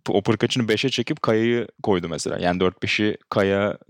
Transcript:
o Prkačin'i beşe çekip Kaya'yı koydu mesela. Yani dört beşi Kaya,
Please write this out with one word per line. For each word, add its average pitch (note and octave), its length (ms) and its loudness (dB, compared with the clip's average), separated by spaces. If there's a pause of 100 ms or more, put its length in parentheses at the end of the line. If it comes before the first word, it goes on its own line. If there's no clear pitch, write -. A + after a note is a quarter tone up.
o - 140 2
Prkačin'i A2+ 440 0
beşe A2 220 0
çekip B2+ 320 -4
Kaya'yı A#2 460 0 (160)
koydu F2+ 260 0
mesela. D#2 300 -4
Yani F2+ 200 0
dört F#2 240 0
beşi G#2 340 0 (120)
Kaya, G2 480 0 (120)